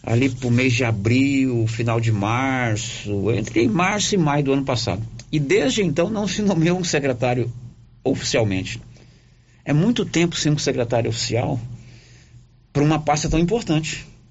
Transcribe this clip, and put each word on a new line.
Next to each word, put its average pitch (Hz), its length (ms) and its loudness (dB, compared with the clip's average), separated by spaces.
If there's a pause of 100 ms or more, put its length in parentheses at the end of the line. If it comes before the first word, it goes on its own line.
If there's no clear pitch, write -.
ali 117 260 2
pro 123 220 -4
mês 127 220 4
de 120 120 2
abril, 120 840 2
final 117 320 0
de 113 100 0
março, 107 1200 -2
entre - 380 0
março 196 460 0
e 196 40 2
maio 147 260 2
do 135 80 2
ano 139 120 0
passado. 113 380 -2 (280)
E 156 80 -2
desde 202 440 2
então 170 280 0
não 214 160 -2
se 208 160 -4
nomeou 175 360 2
um 185 60 -4
secretário 127 680 0 (500)
oficialmente. 104 800 -2 (840)
É 139 80 -2
muito 202 320 2
tempo 165 300 0
sem - 160 0
um 151 80 2
secretário 123 500 0
oficial 113 520 -2 (1120)
pra 143 100 0
uma 151 160 2
pasta 151 300 0
tão 156 100 2
importante. 170 680 0 (240)